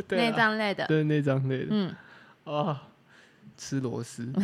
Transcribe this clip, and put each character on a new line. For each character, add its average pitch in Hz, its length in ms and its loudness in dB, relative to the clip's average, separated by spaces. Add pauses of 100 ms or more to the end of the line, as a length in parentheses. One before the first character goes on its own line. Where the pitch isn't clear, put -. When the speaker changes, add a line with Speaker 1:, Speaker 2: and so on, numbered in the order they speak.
Speaker 1:
对 - 120 -2
啊。 233 40 4
Speaker 2:
内 233 140 2
脏 220 220 4
类 208 160 0
的。 156 120 -4
Speaker 1:
对， 156 180 4
内 151 180 4
脏 135 260 2
类 131 120 0
的。 - 100 -4
Speaker 2:
嗯。 208 240 0 (500)
Speaker 1:
啊， 147 380 -2 (760)
吃 - 240 -6
螺 117 240 -4
丝。 117 260 -10 (140)